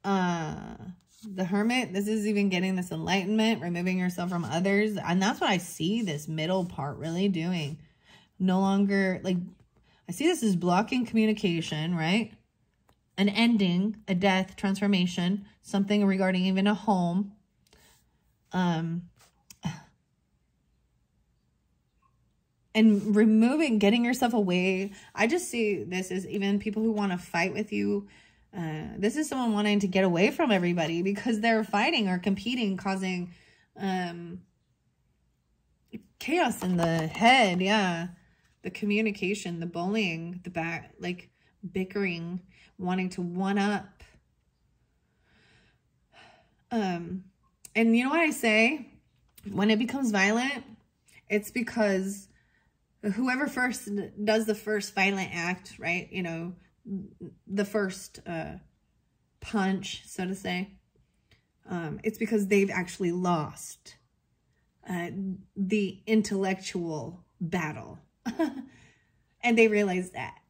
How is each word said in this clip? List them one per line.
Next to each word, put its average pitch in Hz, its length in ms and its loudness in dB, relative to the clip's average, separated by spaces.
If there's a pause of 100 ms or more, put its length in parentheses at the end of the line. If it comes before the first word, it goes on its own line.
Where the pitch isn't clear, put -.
Uh, 175 680 -2 (540)
the 185 160 -4
Hermit, 214 480 0
this 202 140 -2
is 214 220 -2
even 202 200 2
getting 185 280 0
this 180 160 -4
enlightenment, 196 680 0
removing 175 380 -2
yourself 180 320 -2
from 175 140 -2
others. 196 520 0
And 175 240 0
that's 247 200 2
what 302 100 2
I 190 60 4
see 180 440 -2
this 151 280 -4
middle 165 360 0
part 143 340 -8
really 170 300 0
doing. 165 520 -2 (580)
No 185 220 4
longer, 196 640 2
like, 185 120 0 (720)
I 175 40 -10
see 285 140 -2
this 311 180 2
as 202 100 4
blocking 185 500 2
communication, 180 920 0
right? 185 340 2 (840)
An 202 120 4
ending, 202 680 4 (100)
a 190 80 0
death, 190 400 2
transformation, 196 920 0 (160)
something 202 460 2
regarding 185 380 2
even 190 240 2
a 214 60 4
home. 185 580 0 (1200)
Um, 170 560 -2 (3750)
and 208 400 6
removing, 226 640 6
getting 233 240 4
yourself 247 300 0
away. 190 580 0 (240)
I 220 100 2
just 339 240 -2
see 214 320 0
this 185 300 -6
as 190 160 -4
even 202 320 0
people 214 240 -2
who 226 80 2
wanna 196 260 0
fight 175 340 -2
with 208 200 -4
you. 202 340 0 (500)
Uh, 156 400 -6
this 220 200 0
is 302 120 -2
someone 247 240 -2
wanting 208 280 2
to 202 60 0
get 190 180 2
away 185 260 4
from 302 200 0
everybody 175 520 2
because 208 380 -2
they're 226 220 2
fighting 220 460 0
or 180 100 0
competing, 196 600 -2
causing, 185 560 -4 (420)
um, 180 640 -4 (1800)
chaos 294 440 0
in 185 160 2
the 165 300 2
head. 214 520 6
Yeah. 185 480 0 (540)
The 185 80 -8
communication, 202 880 -2
the 170 60 -6
bullying, 175 800 -4
the 180 60 -10
back, 165 480 -6
like, 180 320 -8 (420)
bickering, 185 680 -4 (380)
wanting 185 320 -2
to 180 120 -6
one 190 360 -2
up. 202 440 -2 (2750)
Um, 185 540 -2 (520)
and 226 180 6
you 240 100 4
know 269 60 0
what 330 100 2
I 311 100 2
say? 233 580 2 (640)
When 202 180 2
it 214 80 4
becomes 254 320 -2
violent, 226 540 0 (640)
it's 208 220 -2
because 202 800 -2 (840)
whoever 254 320 0
first 247 440 -2 (340)
does 220 220 4
the 214 80 0
first 208 400 -4
violent 190 400 0
act, 175 440 -4
right? 170 320 -4
You 185 120 -6
know, 170 320 -6 (920)
the 196 200 -2
first, - 600 -4
uh, 165 280 -8 (880)
punch, 190 640 -2
so 185 200 -6
to 190 80 -4
say, 185 360 -6 (960)
um, 165 340 -6
it's 220 140 -4
because 214 300 0
they've 196 240 4
actually 180 420 -4
lost, - 840 -4 (880)
uh, 175 220 -4 (440)
the 196 520 -2
intellectual 190 1160 0 (160)
battle. 160 600 -6 (260)
<laughs> 226 120 -6 (1040)
And 233 140 4
they 226 120 8
realize 190 420 2
that. - 240 -10 (160)